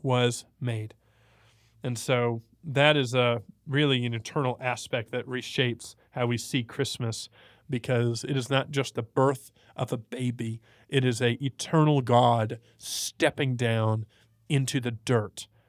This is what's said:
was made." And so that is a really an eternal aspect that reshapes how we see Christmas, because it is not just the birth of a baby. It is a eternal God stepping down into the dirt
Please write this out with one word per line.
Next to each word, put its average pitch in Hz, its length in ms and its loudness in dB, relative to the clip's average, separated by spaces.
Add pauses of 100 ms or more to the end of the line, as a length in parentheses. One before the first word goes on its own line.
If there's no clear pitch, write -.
was 123 420 2 (160)
made." 110 340 -6 (880)
And 123 160 -4
so 120 440 0 (200)
that 147 340 4
is 127 180 0
a 120 280 2 (240)
really 139 380 2
an 117 100 -2
eternal 123 460 -4
aspect 123 500 -4
that 127 160 -4
reshapes 123 720 -4 (140)
how 123 160 -2
we 120 120 0
see 127 240 -2
Christmas, - 640 -6 (400)
because 120 560 0
it 143 120 -2
is 131 140 -4
not 135 200 0
just 139 240 -2
the 123 80 -4
birth 135 480 0 (240)
of 131 180 -4
a 131 40 -4
baby. 117 640 -6 (280)
It 135 160 2
is 120 180 2
a 120 220 0
eternal 151 580 2
God 120 580 4 (180)
stepping - 800 -2
down 110 480 0 (440)
into 139 300 0
the 120 140 -2
dirt 110 560 -2 (200)